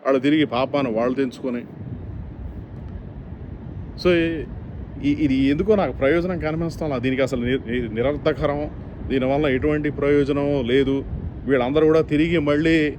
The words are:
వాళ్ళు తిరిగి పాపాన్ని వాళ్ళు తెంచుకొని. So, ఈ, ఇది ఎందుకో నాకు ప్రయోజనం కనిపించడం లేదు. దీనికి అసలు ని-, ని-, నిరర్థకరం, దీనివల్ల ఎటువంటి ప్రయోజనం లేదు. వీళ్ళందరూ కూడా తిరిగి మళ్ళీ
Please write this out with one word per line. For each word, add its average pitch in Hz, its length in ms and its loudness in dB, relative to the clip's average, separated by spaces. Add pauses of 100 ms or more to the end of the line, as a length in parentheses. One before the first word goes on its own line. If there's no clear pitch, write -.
వాళ్ళు 135 140 4
తిరిగి 143 260 4
పాపాన్ని 127 480 -2
వాళ్ళు 120 220 0
తెంచుకొని. 127 460 -4 (2500)
So, 165 380 2 (600)
ఈ, 143 80 2
ఇది 143 240 2
ఎందుకో 147 400 4
నాకు 170 160 2
ప్రయోజనం 170 480 2
కనిపించడం 160 500 -4
లేదు. 131 100 -2
దీనికి 131 220 0
అసలు 123 240 0
ని-, 123 260 -2
ని-, 117 240 -4
నిరర్థకరం, 147 760 0 (380)
దీనివల్ల 135 380 2
ఎటువంటి 147 460 2
ప్రయోజనం 143 760 2
లేదు. 135 380 2 (400)
వీళ్ళందరూ 139 400 4
కూడా 160 160 6
తిరిగి 160 380 2
మళ్ళీ 151 600 2